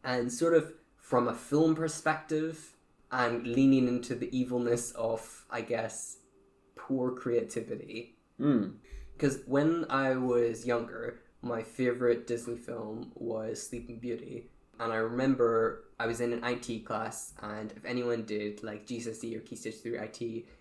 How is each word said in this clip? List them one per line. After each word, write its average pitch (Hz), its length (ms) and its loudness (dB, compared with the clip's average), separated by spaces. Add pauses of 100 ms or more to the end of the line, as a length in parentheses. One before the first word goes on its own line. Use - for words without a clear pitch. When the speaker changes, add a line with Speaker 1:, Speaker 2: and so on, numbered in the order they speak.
Speaker 1:
and 123 280 0
sort 170 220 4
of 156 200 4 (240)
from 120 300 2
a 110 60 0
film 156 420 4
perspective, 156 1000 -2 (360)
and 120 360 0
leaning 131 400 8
into 120 280 0
the 120 220 -4
evilness 120 540 2
of, 113 580 -4
I 120 120 -4
guess, 113 560 -4 (580)
poor 127 360 0
creativity. 117 1080 -4 (220)
Speaker 2:
Mm. 117 360 4 (420)
Speaker 1:
'Cause 139 280 2
when 151 440 4
I 135 260 2
was 120 500 2
younger, 117 560 -2 (200)
my 113 220 -4
favorite 123 640 2
Disney 117 300 -4
film 113 580 -10
was 110 500 -6
Sleeping 117 340 -12
Beauty, 117 500 -8 (300)
and 117 120 -2
I 110 60 0
remember 117 880 2 (140)
I 117 60 -2
was 117 160 -2
in 120 120 0
an 117 100 -4
I 123 120 0
T 113 260 -6
class, 110 600 -6
and 107 340 -8
if - 100 -16
anyone 120 380 -2
did, 104 400 -4
like, 104 220 -8
G 120 140 -6
C 113 100 -8
S 113 140 -10
E 113 120 -6
or 110 40 -8
Key - 160 -14
Stage - 260 -10
three 120 160 -4
I 107 100 -6
T, 117 380 -8 (160)